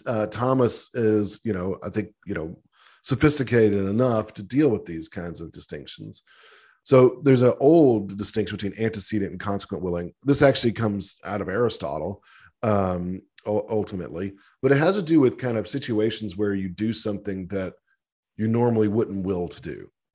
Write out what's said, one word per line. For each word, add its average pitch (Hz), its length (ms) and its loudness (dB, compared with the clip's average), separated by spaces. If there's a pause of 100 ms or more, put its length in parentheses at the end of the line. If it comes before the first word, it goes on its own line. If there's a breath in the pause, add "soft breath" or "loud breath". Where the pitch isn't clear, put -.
uh, 110 220 -2
Thomas 123 680 0
is, 107 500 0
you 107 100 -4
know, 92 300 -4
I - 60 -8
think, 101 200 -4 (180)
you 95 80 -6
know, 82 240 -8 (420 soft breath)
sophisticated 110 880 2
enough 110 480 0
to 107 80 -10
deal 131 260 2
with 104 160 -2
these 80 240 -10
kinds 85 320 -10
of 80 100 -12
distinctions. - 680 -14 (640 soft breath)
So 127 400 6
there's 135 180 6
an 120 180 6
old 123 580 6
distinction 104 400 -4
between 98 160 -6 (120)
antecedent 107 460 -2
and 90 80 -12
consequent 98 440 -6
willing. 87 300 -4 (100)
This 135 180 2
actually 127 320 4
comes 101 420 -4 (100)
out 101 160 -6
of 90 80 -6
Aristotle, 90 720 -4 (400 soft breath)
um, 92 580 0 (240)
u-, 104 240 -2
ultimately, 98 640 -6 (280 soft breath)
but 135 100 2
it 139 60 6
has 175 180 4
to 208 60 -2
do 160 180 4
with 120 180 4
kind 120 200 -4
of 104 100 -4
situations 107 680 -4
where 101 160 0
you 95 160 -4
do 107 240 -4
something 95 540 -6
that 92 260 -6 (640)
you 110 100 -2
normally 117 400 2
wouldn't 98 380 -2
will 90 220 -2
to - 140 -16
do, 52 280 -12 (260)